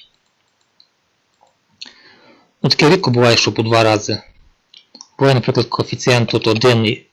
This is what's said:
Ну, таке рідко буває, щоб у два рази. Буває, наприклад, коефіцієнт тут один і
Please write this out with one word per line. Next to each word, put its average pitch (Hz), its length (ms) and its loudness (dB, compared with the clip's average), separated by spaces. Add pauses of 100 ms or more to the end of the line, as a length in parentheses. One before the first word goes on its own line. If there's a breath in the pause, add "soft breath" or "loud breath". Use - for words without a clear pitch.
(2500 loud breath)
Ну, 143 80 -2
таке 151 200 2
рідко 180 220 0
буває, 120 260 2
щоб 110 220 -4
у 113 40 -2
два 113 200 2
рази. 107 380 -2 (960)
Буває, 135 180 2
наприклад, 123 320 -2
коефіцієнт 123 600 -2
тут 113 180 -2
один 113 380 2
і - 280 -4